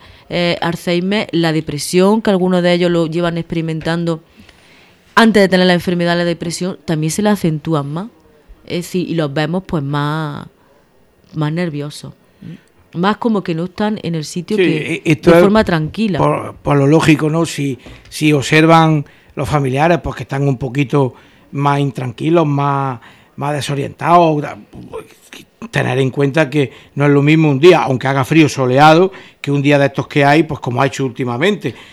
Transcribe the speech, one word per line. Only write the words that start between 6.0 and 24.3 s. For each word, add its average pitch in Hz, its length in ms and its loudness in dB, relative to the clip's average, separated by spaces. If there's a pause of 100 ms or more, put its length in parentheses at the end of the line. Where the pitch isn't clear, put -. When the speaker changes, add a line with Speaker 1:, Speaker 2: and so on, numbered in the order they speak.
Speaker 1:
la 175 80 0
depresión, 170 640 -6
también 160 240 -2
se - 100 -4
la 208 120 2
acentúan 156 600 -2
más. 180 140 -8 (580)
Es 170 220 -8
decir, 180 240 -4
y 160 40 -4
los 151 180 -2
vemos, 160 340 -4
pues, 160 160 -4
más, 147 640 -6 (880)
más 151 180 -4
nerviosos, 147 640 -8 (800)
más 190 240 0
como 214 260 0
que 175 100 -4
no 160 100 -6
están 214 380 -4
en 170 120 -4
el 156 100 -6
sitio 180 320 -6
Speaker 2:
Sí, 196 60 2
Speaker 1:
que, 160 320 -2
Speaker 2:
e-, - 100 -8
esto - 260 2
Speaker 1:
de 165 60 8
Speaker 2:
es 170 60 8
Speaker 1:
forma 208 220 4
tranquila. 175 540 -2
Speaker 2:
por, 147 380 -2
por 143 220 0
lo 139 80 2
lógico, 151 420 4
¿no? 165 160 -2
Si, 139 340 -6 (300)
si 156 240 0
observan 156 720 4 (300)
los 143 120 -8
familiares, 143 560 0
pues, 135 140 -8
que - 60 -10
están 139 260 -4
un 135 80 0
poquito 135 580 -2 (380)
más 143 260 0
intranquilos, 143 680 -2
más, 139 540 -2 (360)
más 143 160 -6
desorientados, 147 920 0 (1300)